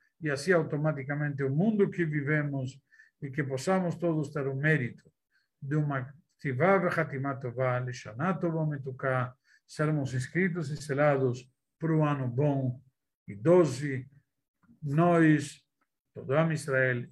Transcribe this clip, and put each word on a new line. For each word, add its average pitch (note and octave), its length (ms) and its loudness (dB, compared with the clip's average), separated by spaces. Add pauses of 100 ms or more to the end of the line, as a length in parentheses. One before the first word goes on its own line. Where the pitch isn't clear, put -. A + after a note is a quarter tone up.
(200)
e D#3 80 -4
assim D3 240 -2
automaticamente C#3+ 920 0
o C3+ 80 0
mundo G3 360 2
que - 160 -2
vivemos D3 760 -2 (400)
e C#3+ 80 -10
que C#3+ 140 -4
possamos E3 520 -2
todos D#3 360 -2
ter C#3 160 -4
o C3+ 80 -4
mérito C#3+ 480 0 (580)
de C#3+ 140 -4
uma C#3+ 360 -2 (280)
Tivá D#3 400 2
Vechatimatová, C3 1000 -2
Lishana B2+ 540 -4
Tová D#3+ 320 -2
Metuká, C3 720 -4 (320)
sermos D3 480 -2
inscritos E3 560 -2
e D3+ 60 -6
selados C3+ 680 2 (320)
para D#3+ 160 0
o D#3 80 4
ano C#3 240 0
bom C3+ 540 0 (460)
e G2+ 80 -10
doze, C#3 760 2 (720)
nós, D#3 840 4 (500)
todo A#2+ 220 -4
Am D#3+ 180 4
Israel C3 580 0